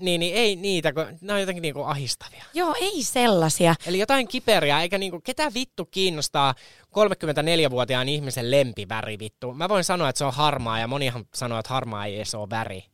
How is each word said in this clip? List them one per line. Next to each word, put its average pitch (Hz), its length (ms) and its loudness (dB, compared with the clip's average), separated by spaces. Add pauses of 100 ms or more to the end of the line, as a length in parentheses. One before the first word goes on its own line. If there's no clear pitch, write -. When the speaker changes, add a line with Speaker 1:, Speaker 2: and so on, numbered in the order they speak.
Speaker 1:
Niin, 180 200 2
niin 170 140 0
ei 214 220 2
niitä, 170 360 0
kun 156 140 -2 (140)
ne 196 120 -6
on 202 80 0
jotenkin 180 220 -4
niinku 143 200 -4
ahistavia. 139 600 -6 (100)
Speaker 2:
Joo, 330 260 0
ei 381 220 -2
sellaisia. 180 720 4 (120)
Speaker 1:
Eli 180 120 -2
jotain 262 300 2
kiperiä, 165 540 2
eikä 180 160 -2
niinku, 185 220 -6
ketä 254 340 -4
vittu 240 300 -6
kiinnostaa 151 720 0 (360)
kolmekymmentäneljävuotiaan 147 1160 2
ihmisen 135 420 -2
lempiväri 110 680 0
vittu. 120 360 -10
Mä 160 140 -4
voin 190 160 2
sanoa, 175 240 0
että 127 100 -2
se 147 60 0
on 135 100 0
harmaa, 127 440 0
ja 113 80 -2
monihan 123 380 -4 (100)
sanoo, 117 240 -4
että 113 160 -6
harmaa 110 320 -4
ei 101 100 -6
edes 107 180 -8
oo 104 160 -8
väri. 110 440 -6